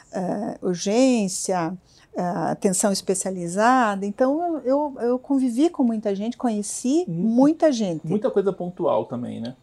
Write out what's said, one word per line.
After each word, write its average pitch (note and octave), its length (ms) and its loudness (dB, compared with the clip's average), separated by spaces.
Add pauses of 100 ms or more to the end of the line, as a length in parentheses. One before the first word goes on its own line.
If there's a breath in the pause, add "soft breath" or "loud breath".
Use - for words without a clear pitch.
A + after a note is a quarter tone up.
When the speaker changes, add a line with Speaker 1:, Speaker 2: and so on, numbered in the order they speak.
(120 soft breath)
Speaker 1:
é, G3 500 -4
urgência, G3 1120 0 (420 soft breath)
é, D#4 60 -4 (300)
atenção G3 400 0
especializada. G3 1120 0
Então C#4+ 600 0
eu, C#4 320 0
eu, - 40 -8
eu B3 180 0
convivi C4 500 2
com D#4+ 140 -2
muita A3 320 0
gente, G#3+ 200 -4
conheci B3 720 -2
Speaker 2:
Mu-, F3 220 0
Speaker 1:
muita D4 420 4
gente. F#3+ 360 -2
Speaker 2:
muita G#3 240 0
coisa G3 200 2
pontual E3 540 -2
também, A#2 340 -8
né? A#2+ 240 -8